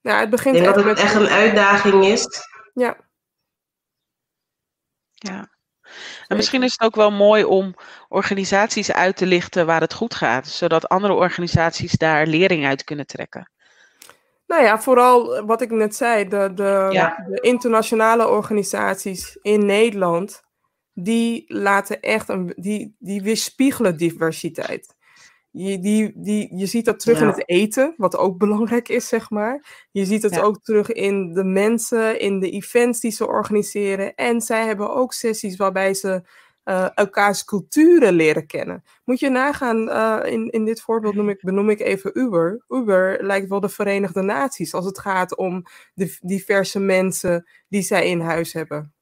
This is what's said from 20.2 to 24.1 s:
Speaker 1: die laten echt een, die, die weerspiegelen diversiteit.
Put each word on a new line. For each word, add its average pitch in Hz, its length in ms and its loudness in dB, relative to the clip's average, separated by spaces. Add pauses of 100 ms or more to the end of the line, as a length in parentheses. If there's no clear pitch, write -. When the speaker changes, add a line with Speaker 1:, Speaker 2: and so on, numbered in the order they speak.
Speaker 1:
die 226 540 -2
laten 202 540 -2
echt 214 280 -2
een, 185 260 -4
die, 208 440 -8
die 196 220 -8
weerspiegelen 214 760 0
diversiteit. 165 1000 -4 (600)